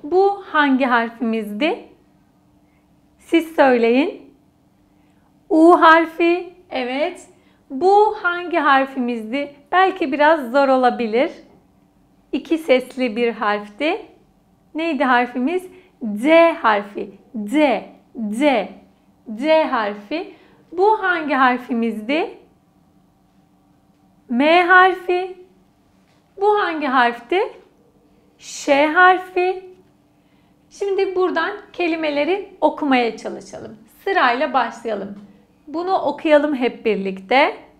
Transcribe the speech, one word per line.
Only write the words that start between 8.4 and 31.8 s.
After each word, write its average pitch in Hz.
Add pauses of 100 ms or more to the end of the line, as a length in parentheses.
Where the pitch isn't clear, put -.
harfimizdi? 269 (160)
Belki 359
biraz 294
zor 277
olabilir. 240 (1000)
İki 320
sesli 254
bir 233
harfti. 220 (680)
Neydi 311
harfimiz? 254 (540)
C 330 (100)
harfi. 208 (320)
C, 247 (500)
C, 262 (680)
C 311
harfi. 254 (380)
Bu 403
hangi 320
harfimizdi? 247 (1900)
M 311
harfi. 370 (1040)
Bu 415
hangi 320
harfti? 247 (960)
Ş 285
harfi. 359 (1000)
Şimdi 381
buradan 349 (220)
kelimeleri 320 (120)